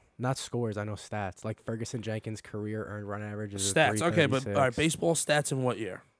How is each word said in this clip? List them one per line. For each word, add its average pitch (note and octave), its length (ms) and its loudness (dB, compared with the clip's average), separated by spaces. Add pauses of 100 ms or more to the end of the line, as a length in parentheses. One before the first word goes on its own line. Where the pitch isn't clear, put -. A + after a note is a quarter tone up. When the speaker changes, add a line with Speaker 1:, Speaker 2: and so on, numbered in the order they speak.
(180)
Speaker 1:
Not B2+ 220 0
scores. A#2 380 -2
I G#2 80 -2
know G#2+ 80 -6
stats. G2+ 520 -8
Like, A2 180 -6
Ferguson A2+ 380 -4
Jenkins' A2 400 -6
career G#2+ 440 -6
earned G#2 220 -8
run G2+ 140 -6
average G#2 320 -6
is G2 180 0
a G2 40 -4
Speaker 2:
Stats. A#2+ 260 6
Okay, D#3 240 6
but, C3 220 2
all G2+ 60 -4
right, - 0 -
Speaker 1:
three - 0 -
thirty-six. B2+ 240 4
Speaker 2:
baseball E3 360 2
stats D3 380 2
in C3+ 100 0
what B2 160 2
year? F#2+ 240 -6 (180)